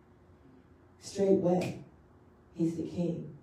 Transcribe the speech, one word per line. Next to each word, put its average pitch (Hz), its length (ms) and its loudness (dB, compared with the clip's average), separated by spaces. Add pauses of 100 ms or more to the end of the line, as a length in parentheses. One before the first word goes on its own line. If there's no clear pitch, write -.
(1000)
Straightway, 185 800 2 (760)
he's 165 220 -2
the - 100 -6
king. 165 420 -4 (140)